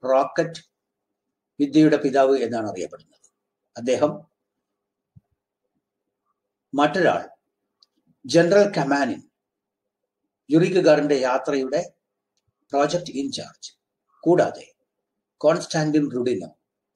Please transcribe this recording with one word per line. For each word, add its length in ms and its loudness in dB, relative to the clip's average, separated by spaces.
റോക്കറ്റ് 580 -2
വിദ്യയുടെ 360 4
പിതാവ് 420 2
എന്നാണ് 320 -4
അറിയപ്പെടുന്നത്. 600 -14
അദ്ദേഹം 500 -2
മറ്റൊരാൾ 540 0
ജനറൽ 500 4
കമാനിൻ, 460 -2
യൂറി 220 2
ഗഗാറിന്റെ 420 2
യാത്രയുടെ 800 -2
പ്രോജക്ട് 400 -2
ഇൻചാർജ്, 640 -10
കൂടാതെ 540 0
കോൺസ്റ്റാന്റിൻ 720 0
റുഡിനോ, 440 -4